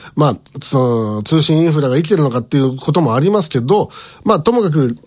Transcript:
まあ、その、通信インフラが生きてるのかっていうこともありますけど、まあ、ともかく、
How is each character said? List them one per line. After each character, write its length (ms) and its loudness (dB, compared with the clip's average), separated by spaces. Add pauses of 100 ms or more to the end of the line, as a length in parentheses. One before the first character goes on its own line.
(140)
ま 140 2
あ、 80 -2 (260)
そ 540 0
の、 80 -6
通 180 2
信 200 2
イ 20 4
ン 80 2
フ 80 0
ラ 80 0
が 80 0
生 80 2
き 60 -8
て 60 4
る 60 2
の 80 2
か 80 -4
っ 60 -2
て 120 -4
い 40 2
う 160 0
こ 160 -4
と 80 2
も 160 2
あ 40 0
り 80 2
ま 140 2
す 80 -12
け 100 -2
ど、 300 0 (320)
ま 120 0
あ、 60 0
と 120 2
も 100 0
か 80 0
く、 260 0 (100)